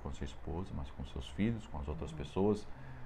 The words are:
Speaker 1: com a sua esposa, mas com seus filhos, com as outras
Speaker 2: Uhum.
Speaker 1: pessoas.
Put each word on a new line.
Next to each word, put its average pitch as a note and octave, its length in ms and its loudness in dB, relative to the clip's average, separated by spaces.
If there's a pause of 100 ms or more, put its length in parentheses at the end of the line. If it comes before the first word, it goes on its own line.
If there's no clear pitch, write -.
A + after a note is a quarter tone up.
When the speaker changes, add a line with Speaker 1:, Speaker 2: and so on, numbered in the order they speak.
Speaker 1:
com D2+ 60 -4
a - 20 -4
sua C#2+ 140 -4
esposa, D#2+ 500 -4
mas D2 160 -2
com - 140 -6
seus - 240 -4
filhos, G#2+ 380 2
com D2 120 -4
as C#2+ 80 -4
outras D2+ 240 -2
Speaker 2:
Uhum. D#2+ 60 -6
Speaker 1:
pessoas. G2 500 6 (380)